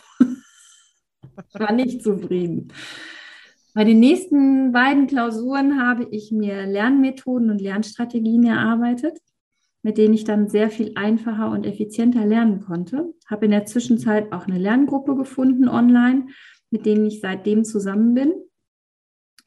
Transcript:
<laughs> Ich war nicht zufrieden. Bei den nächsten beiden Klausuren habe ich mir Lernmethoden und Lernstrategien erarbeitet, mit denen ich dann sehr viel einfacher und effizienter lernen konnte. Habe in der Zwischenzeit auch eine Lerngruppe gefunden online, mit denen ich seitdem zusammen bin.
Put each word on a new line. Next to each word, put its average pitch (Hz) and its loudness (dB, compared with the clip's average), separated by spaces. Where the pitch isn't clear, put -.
<laughs> 247 0
Ich 208 -14
war 214 -2
nicht 254 0
zufrieden. 175 -4
Bei 214 2
den 220 6
nächsten 269 4
beiden 269 2
Klausuren 262 -2
habe 240 -2
ich 214 -10
mir 202 -4
Lernmethoden 254 0
und 208 -2
Lernstrategien 220 -2
erarbeitet, 233 0
mit 214 -4
denen 214 6
ich 214 0
dann 208 0
sehr 214 0
viel 214 -6
einfacher 220 -2
und 208 -6
effizienter 214 -2
lernen 214 2
konnte. 185 -6
Habe 214 -6
in 208 4
der 208 0
Zwischenzeit 220 -2
auch 180 -10
eine 185 -4
Lerngruppe 269 0
gefunden 262 0
online, 247 2
mit 214 -6
denen 214 2
ich 214 -4
seitdem 202 -2
zusammen 208 0
bin. 277 2